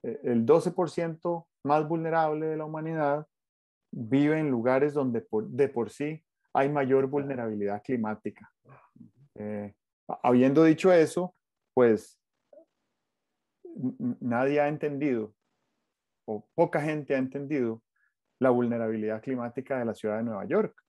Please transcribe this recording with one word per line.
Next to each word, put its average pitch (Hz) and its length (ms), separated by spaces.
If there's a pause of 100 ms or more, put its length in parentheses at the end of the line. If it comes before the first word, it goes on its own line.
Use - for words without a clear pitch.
eh, 117 200
el 120 220
doce 160 260
por 175 180
ciento 165 580 (160)
más 151 240
vulnerable 160 600
de 156 100
la 156 80
humanidad 156 640 (640)
vive 143 480
en 151 100
lugares 131 440
donde 127 280
por, 110 260
de 135 200
por 117 220
sí 156 340 (300)
hay 139 160
mayor 135 380
vulnerabilidad 117 760
climática. 107 680 (840)
Eh, 104 380 (500)
habiendo 131 400
dicho 160 280
eso, 175 440 (380)
pues, 117 460 (1400)
n-, 190 360
n-, 123 200
nadie 131 400
ha 147 80
entendido, 143 680 (920)
o 107 300
poca 165 260
gente 151 320
ha 135 40
entendido 131 640 (580)
la 131 120
vulnerabilidad 113 680
climática 131 580
de 120 60
la 110 80
ciudad 107 240
de 113 60
Nueva 104 220
York. 185 280 (160)